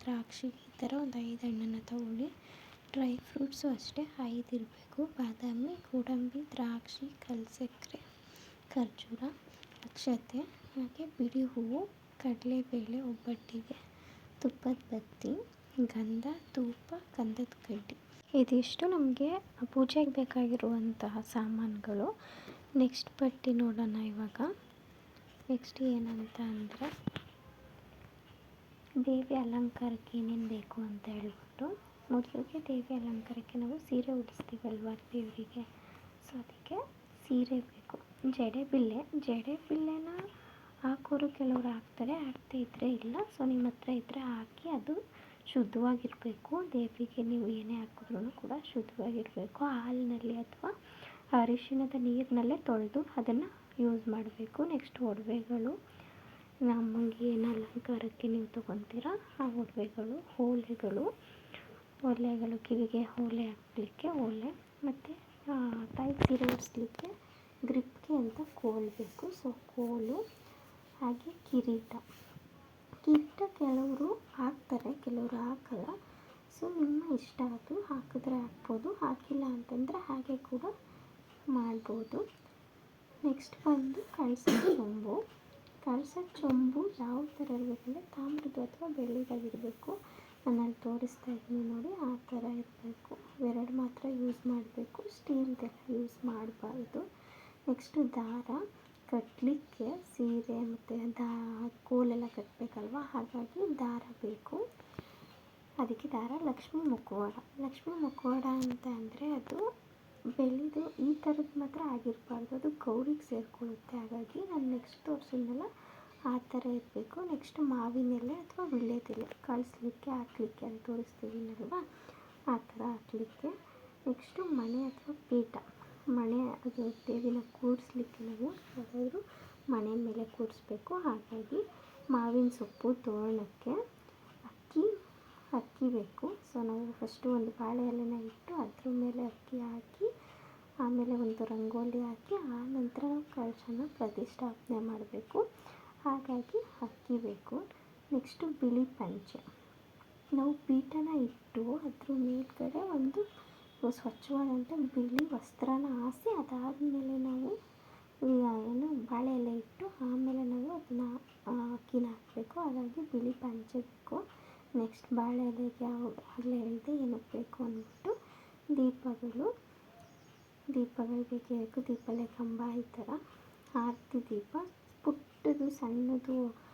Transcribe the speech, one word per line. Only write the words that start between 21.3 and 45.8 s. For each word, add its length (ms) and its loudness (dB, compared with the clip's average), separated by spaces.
ನೆಕ್ಸ್ಟ್ 340 6
ಪಟ್ಟಿ 420 2
ನೋಡೋಣ 440 4
ಇವಾಗ. 440 -4
ನೆಕ್ಸ್ಟ್ 320 -2
ಏನಂತ 580 0
ಅಂದ್ರೆ, 480 -4
ದೇವಿ 280 4
ಅಲಂಕಾರಕ್ಕೆ 840 0
ಏನೇನ್ 300 0
ಬೇಕು 340 -4
ಅಂತ 260 -6
ಹೇಳ್ಬಿಟ್ಟು, 720 -6
ಮೊದಲಿಗೆ 480 0
ದೇವಿ 260 -2
ಅಲಂಕಾರಕ್ಕೆ 640 -4
ನಾವು 200 0
ಸೀರೆ 340 0
ಉಡಿಸ್ತೀವಲ್ವಾ 840 -4
ದೇವರಿಗೆ, 500 -4
so 160 -10
ಅದಕ್ಕೆ 380 -10
ಸೀರೆ 440 4
ಬೇಕು. 380 -10
ಜಡೆ 340 2
ಬಿಲ್ಲೆ, 380 4
ಜಡೆ 380 0
ಬಿಲ್ಲೆನ 520 0
ಹಾಕೋರು 440 2
ಕೆಲವ್ರು 400 2
ಹಾಕ್ತಾರೆ, 460 -2
ಹಾಕ್ದೇ 460 -4
ಇದ್ರೆ 320 0
ಇಲ್ಲ. 240 -2
So 100 4
ನಿಮ್ಮ 180 6
ಹತ್ರ 240 -2
ಇದ್ರೆ 300 -2
ಹಾಕಿ, 480 -6
ಅದು 360 0
ಶುದ್ಧವಾಗಿರ್ಬೇಕು. 1160 2